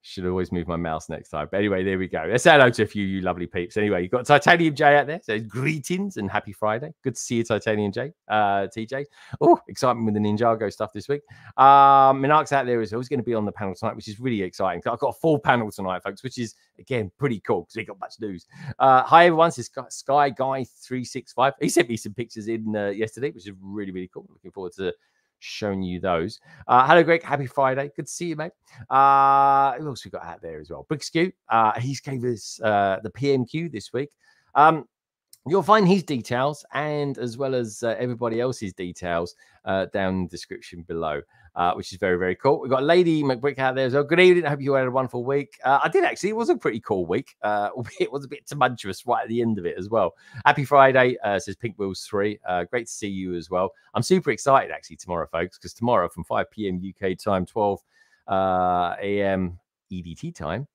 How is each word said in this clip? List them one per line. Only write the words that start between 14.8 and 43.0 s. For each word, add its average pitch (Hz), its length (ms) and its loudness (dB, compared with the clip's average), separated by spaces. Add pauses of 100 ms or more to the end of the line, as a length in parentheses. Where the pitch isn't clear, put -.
I've 117 140 -4
got 135 100 -2
a 113 100 -10
full 156 200 2
panel 117 320 0
tonight, 92 320 -6
folks, 98 180 -8
which 127 160 -12
is, 117 160 -6 (240)
again, 107 400 -6
pretty 123 220 -2
cool 92 260 -2
'cause - 100 -20
we 110 80 -8
got 98 160 -16
much - 200 -14
news. 101 260 -10 (320)
Uh, 131 240 6
hi, 156 240 8
everyone. 165 220 4
This 165 100 -4
is 120 80 -8
Sky, 127 240 -16
Sky 143 400 0
Guy 131 360 -4
three - 380 -10
six - 300 -12
five. 135 260 2
He 156 80 -2
sent - 220 0
me 117 80 -4
some 107 160 -10
pictures 110 340 -12
in, 110 280 -4
uh, 101 140 -2
yesterday, 110 420 -6
which 95 160 -18
is 101 120 -16
really, 98 320 -10
really 92 220 -10
cool. - 160 -18
Looking - 220 -20
forward 92 220 -12
to 92 200 -4 (460)
showing 98 440 -6
you 90 160 -6
those. 90 400 -2 (260)
Uh, 127 220 4
hello, 165 160 8
Greg. 165 180 2
Happy 139 240 -4
Friday. 135 500 -2
Good - 120 -12
to - 40 -16
see 175 160 -8
you, 160 100 -6
mate. 156 160 -10 (360)
Uh, 139 840 6
who 151 160 -10
else 123 140 -12
we 98 60 -18
got 92 140 -12
out 85 180 -14
there 80 180 -12
as 76 120 -16
well? 73 180 -14
Big 151 140 -6
Skew. 175 280 -2 (180)
Uh, 113 300 4
he's 131 200 -6
gave 135 240 -8
us, 120 380 -6
uh, 101 420 2
the 107 80 -8
P 139 220 0
M 131 120 2
Q 165 240 -8
this - 220 -12
week. 139 180 -6 (460)
Um, 151 320 6 (600)
you'll 180 140 2
find 196 260 6
his 190 140 4
details 131 720 -4
and 143 460 -4
as 120 180 -6
well 139 160 -4
as, 117 300 -4
uh, 113 160 0
everybody 117 420 -2
else's 120 320 -4
details, 87 640 -4 (280)
uh, 95 220 -2
down 95 300 -2
in 92 80 -2
the 85 60 -6
description - 520 -16
below, 82 400 -6 (340)
uh, 87 180 0
which - 180 -10
is 95 80 -16
very, 92 180 0
very 90 180 -2
cool. 147 240 0
We've 127 120 -6
got 131 100 2
Lady 165 400 2